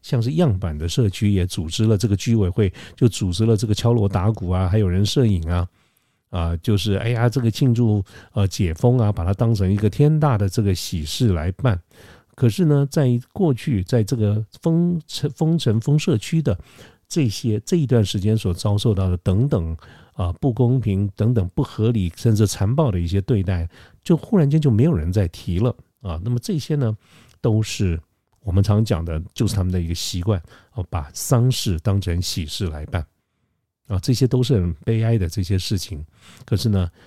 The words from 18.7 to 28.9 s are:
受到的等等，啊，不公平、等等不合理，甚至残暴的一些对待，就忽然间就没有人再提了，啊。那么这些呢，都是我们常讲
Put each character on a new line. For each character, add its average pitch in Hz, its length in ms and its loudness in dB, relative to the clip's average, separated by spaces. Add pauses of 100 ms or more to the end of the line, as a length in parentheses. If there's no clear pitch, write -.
受 110 160 2
到 95 160 0
的 90 100 0
等 104 300 2
等， 82 280 -2 (380)
啊， 87 260 -2
不 135 120 0
公 123 280 2
平、 101 340 0
等 113 180 0
等 95 220 0
不 - 80 0
合 113 300 -2
理， 92 240 -2
甚 113 180 0
至 107 100 4
残 101 300 0
暴 147 160 0
的 90 80 -2
一 85 80 -2
些 95 140 0
对 107 200 0
待， 87 280 -2 (340)
就 165 140 2
忽 - 200 -2
然 143 140 4
间 156 100 2
就 147 80 2
没 110 140 4
有 165 100 4
人 85 200 -2
再 95 160 2
提 87 320 -6
了， 120 120 0 (280)
啊。 85 240 -8
那 117 40 -6
么 120 120 -2
这 180 180 -4
些 156 160 -4
呢， 117 220 -2 (440)
都 110 220 2
是 87 380 -2 (400)
我 92 100 -8
们 92 140 4
常 107 200 2
讲 82 200 -2